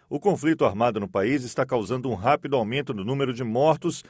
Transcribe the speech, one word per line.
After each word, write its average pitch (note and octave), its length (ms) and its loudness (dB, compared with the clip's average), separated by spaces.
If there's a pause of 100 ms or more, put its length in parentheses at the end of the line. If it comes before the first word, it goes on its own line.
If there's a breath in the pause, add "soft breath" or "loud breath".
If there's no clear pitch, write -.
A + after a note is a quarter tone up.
o C#3+ 100 -4
conflito D#3 460 2
armado A2 340 2
no G2+ 80 -4
país A#2 380 0
está C3 200 -2
causando B2+ 440 -2
um A#2 40 -2
rápido C3+ 440 0
aumento B2+ 360 -2
no G2 120 -6
número C3 280 -2
de A#2 80 -8
mortos, C#3+ 680 0